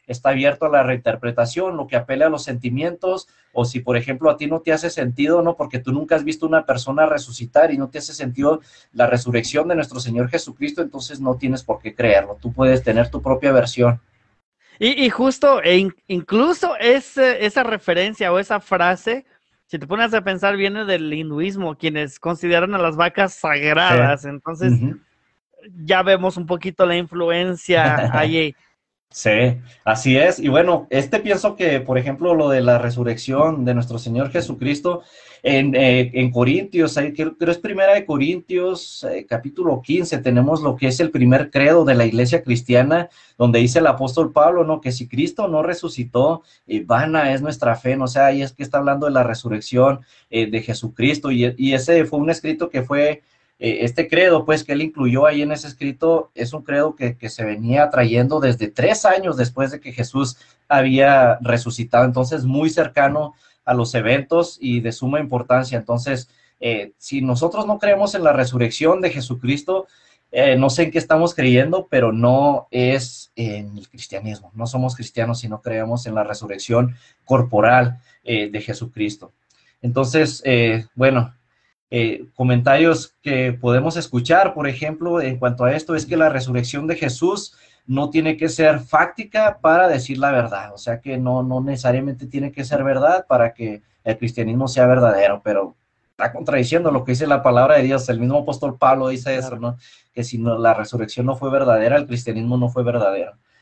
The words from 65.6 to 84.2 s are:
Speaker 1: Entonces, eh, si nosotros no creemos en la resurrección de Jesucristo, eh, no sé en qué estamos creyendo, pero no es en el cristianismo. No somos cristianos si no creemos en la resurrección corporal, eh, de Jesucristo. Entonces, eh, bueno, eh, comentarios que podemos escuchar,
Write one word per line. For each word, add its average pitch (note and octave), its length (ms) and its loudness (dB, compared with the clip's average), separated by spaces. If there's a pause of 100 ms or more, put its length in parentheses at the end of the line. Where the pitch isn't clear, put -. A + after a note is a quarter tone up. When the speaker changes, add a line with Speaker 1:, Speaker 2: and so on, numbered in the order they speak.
Speaker 1:
Entonces, B2 520 -4 (300)
eh, A2 380 -6
si C#3 240 -6
nosotros D#3+ 460 -2
no G#3 100 0
creemos G3+ 380 0
en F3+ 80 -4
la D3+ 100 6
resurrección B2+ 680 0
de F3+ 100 0
Jesucristo, B2+ 760 -4 (460)
eh, C3 260 4
no C3 140 2
sé E3+ 120 0
en D#3+ 80 -2
qué E3+ 60 -2
estamos D#3+ 380 0
creyendo, C3+ 520 2
pero A#2+ 240 2
no C3 600 2
es B2 640 -2
en G#2 420 -8
el G2 100 -20
cristianismo. G2+ 680 -14
No A2 100 -8
somos B2+ 300 -4
cristianos A#2 460 -4
si A#2 60 -8
no G#2+ 140 -10
creemos A#2 460 -6
en A2 80 -6
la G#2+ 80 0
resurrección A2+ 720 -2 (280)
corporal, B2 760 2 (240)
eh, G#2+ 260 -4
de G#2 120 -8
Jesucristo. - 680 -8 (520)
Entonces, C3 640 0
eh, A#2 400 2 (100)
bueno, B2+ 380 2 (580)
eh, A#2 340 -2 (100)
comentarios C3+ 840 2
que B2+ 300 -2
podemos B2+ 460 0
escuchar, E3 560 2